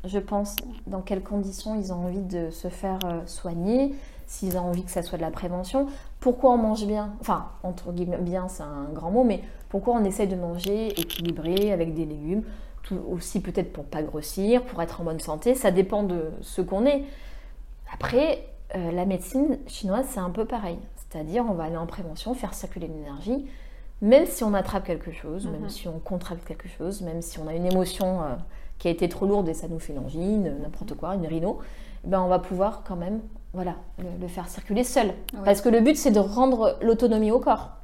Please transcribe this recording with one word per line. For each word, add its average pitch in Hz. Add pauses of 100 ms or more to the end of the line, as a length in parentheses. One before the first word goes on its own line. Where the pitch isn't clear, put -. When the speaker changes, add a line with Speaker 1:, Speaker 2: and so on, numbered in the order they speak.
Speaker 1:
je 190
pense, 202 (320)
dans 190
quelles 190
conditions 202
ils 190
ont 175
envie 180
de 175
se 170
faire, 190
euh, 170
soigner, 214 (320)
s'ils 185
ont -
envie 175
que 180
ça 180
soit 170
de 160
la 160
prévention. 185 (340)
Pourquoi 247
on 247
mange 214
bien ? 208
Enfin, 165 (160)
entre 180
guillemets, 175
bien, 185
c'est -
un 143
grand 160
mot, 240
mais 214 (280)
pourquoi 202
on 226
essaie 196
de 185
manger 180 (120)
équilibré, 170
avec 165
des 160
légumes, 156 (420)
tout, 185 (120)
aussi 175
peut-être 175
pour 143
pas 156
grossir, 190
pour 247
être -
en 170
bonne 160
santé, 160
ça 269
dépend 196
de 170 (120)
ce -
qu'on 190
est. 277 (920)
Après, - (320)
euh, 170
la 180
médecine 240
chinoise, 214
c'est -
un 180
peu 202
pareil. 208 (320)
C'est-à-dire, 165
on 208
va 165
aller 165
en 165
prévention, 175
faire 214
circuler 175
l'énergie, 165 (560)
même 262
si -
on 208
attrape 190
quelque 165
chose, 165
Speaker 2:
Mhm. 165
Speaker 1:
même -
si -
on 165
contracte 175
quelque -
chose, 185
même 170
si -
on 156
a 156
une 175
émotion, 185
euh, 143 (440)
qui -
a -
été 170
trop 185
lourde 202
et 165
ça -
nous 165
fait 156
une -
angine, 175
n'importe -
quoi, 175
une 180
rhino, 170 (460)
eh 175
ben, 190
on 185
va 180
pouvoir 190
quand 190
même, 185 (340)
voilà, 180 (220)
le, 180 (160)
le 180
faire 175
circuler 208
seul. 220 (180)
Speaker 2:
Oui. -
Speaker 1:
Parce 202
que 240
le 233
but, 294
c'est 294
de 208
rendre 220
l'autonomie 226
au 233
corps. - (140)